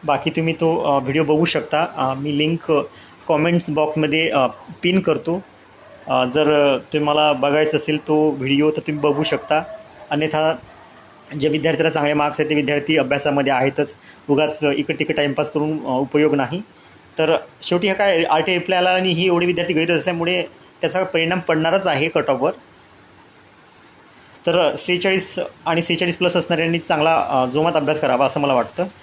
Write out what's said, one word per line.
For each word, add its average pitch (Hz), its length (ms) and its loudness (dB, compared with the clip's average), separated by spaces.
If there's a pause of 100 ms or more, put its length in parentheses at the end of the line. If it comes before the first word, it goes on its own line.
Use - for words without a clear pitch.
बाकी 151 260 0
तुम्ही 160 240 -2
तो, 165 300 0
अ, 143 160 2
व्हिडिओ 135 240 0
बघू 151 220 2
शकता. 160 500 0
अ, 131 180 -2
मी 143 240 -4
लिंक, 160 340 0
अ, 147 100 4 (460)
कॉमेंट्स 165 420 2
बॉक्समध्ये, 156 600 0
अ, 131 180 2 (360)
पिन 180 160 4
करतो. 170 440 -2 (640)
अ, 127 180 2
जर, 147 280 2
अ, 143 240 4 (160)
तुम्हाला 151 400 2
बघायचं 147 440 2
असेल 151 300 -4
तो 151 220 4
व्हिडिओ 139 420 2
तर 156 80 -4
तुम्ही 151 220 -6
बघू 147 220 2
शकता. 151 400 -2 (460)
अन्यथा 156 460 0 (840)
जे 151 60 0
विद्यार्थ्याला 156 420 0
चांगले 147 240 0
मार्क्स 147 260 0
आहेत 151 100 -2
ते 151 60 0
विद्यार्थी 147 420 0
अभ्यासामध्ये 139 560 0
आहेतच, 135 440 0 (320)
उगाच 151 340 2
इकडे 143 360 -2
तिकडे - 140 -2
टाईमपास 147 380 -2
करून, 151 340 -4
अ, 135 40 -6
उपयोग 143 460 0
नाही. 139 260 -2 (560)
तर 160 180 2 (280)
शेवटी 180 240 0
हा 190 60 0
काय 185 300 2
आरटीआय 165 340 0
रिप्लाय 180 220 0
आला 180 100 2
आणि 185 200 0
ही 170 160 0
एवढे 175 200 2
विद्यार्थी 175 280 -2
गैर 165 240 2
असल्यामुळे 170 460 -2 (380)
त्याचा 180 220 -2
परिणाम 180 360 0
पडणारच 165 480 0
आहे 151 220 0
कट 156 200 0
ऑफवर. 139 220 0 (1900)
तर 170 300 2
सेहेचाळीस 185 640 -2 (260)
आणि 165 160 0
सेहेचाळीस 170 360 -2
प्लस 175 180 0
असणाऱ्यांनी 165 440 0
चांगला, 160 500 2
अ, 131 160 2
जोमात 156 300 0
अभ्यास 151 260 0
करावा 131 240 2
असं 131 140 -2
मला 139 140 2
वाटतं. 123 320 0 (160)